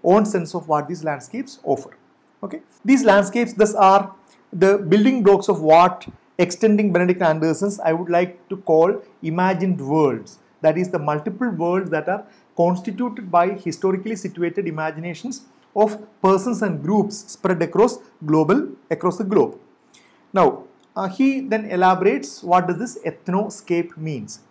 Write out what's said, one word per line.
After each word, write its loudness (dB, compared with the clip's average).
own 4
sense -6
of -8
what -2
these -12
landscapes -10
offer. -6
Okay, -14
these 2
landscapes 2
thus 0
are 4
the 2
building 2
blocks 4
of 0
what 4
extending 2
Benedict 2
Anderson's 0
I 0
would -4
like -2
to -8
call 2
imagined -2
worlds, -2
that 2
is -2
the -4
multiple -4
worlds -2
that -4
are -6
constituted -4
by 2
historically -4
situated -6
imaginations -8
of 0
persons 0
and -4
groups 0
spread -2
across 0
global, 2
across -4
the -4
globe. 0
Now, 2
uh, -4
he 0
then -4
elaborates 0
what 2
does -4
this -10
ethnoscape -4
means. -12